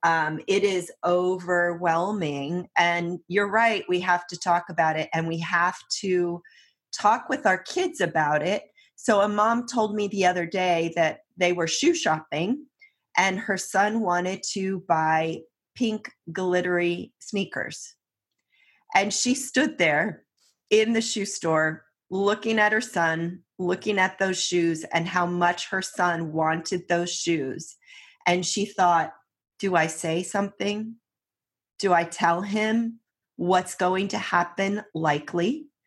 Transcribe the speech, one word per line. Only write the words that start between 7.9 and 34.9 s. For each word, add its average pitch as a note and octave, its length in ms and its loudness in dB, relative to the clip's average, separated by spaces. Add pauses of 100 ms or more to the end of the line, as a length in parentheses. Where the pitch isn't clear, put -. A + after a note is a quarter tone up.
about D3+ 420 2
it. G3 200 -2 (320)
So G#3 260 2
a G#3 80 4
mom A3+ 380 2
told G#3+ 280 0
me G#3 140 -2
the G3 160 0
other F3+ 220 2
day E3+ 500 0
that D#3+ 240 0 (160)
they F3+ 160 2
were F3 140 0
shoe D4 280 2
shopping, E3 720 -2 (520)
and F#3+ 220 2
her G3+ 160 -2
son G#3 440 0
wanted F3+ 420 -2 (100)
to F#3+ 360 -4
buy D#3+ 500 2 (360)
pink G#3+ 360 -4 (220)
glittery F3+ 840 0
sneakers. - 760 -8 (1000)
And G3 180 2
she B3+ 220 0
stood - 440 -2
there D#3 460 0 (460)
in A3 220 4
the A3 100 2
shoe G3+ 240 -4
store D#3+ 580 0 (260)
looking G#3+ 480 0
at G#3+ 140 6
her G#3+ 80 2
son, E3+ 600 -2 (180)
looking F#3 400 -2
at F#3 200 0
those F#3+ 220 0
shoes E3+ 440 0
and E3+ 240 -2
how F3+ 180 2
much F3 440 0
her F#3+ 120 -2
son E3 500 -2
wanted D#3+ 560 -2
those F3 240 0
shoes. D#3 640 -4 (500)
And F3+ 200 2
she G3+ 180 -2
thought, F3 480 2 (460)
do F#3+ 160 0
I D#3+ 120 4
say E3 360 -2
something? G#3 760 -4 (840)
Do F#3+ 140 2
I E3+ 120 4
tell E3+ 380 0
him A3 580 -2 (360)
what's F3+ 380 0
going F#3+ 340 0
to G#3 100 -4
happen G3 640 -2 (100)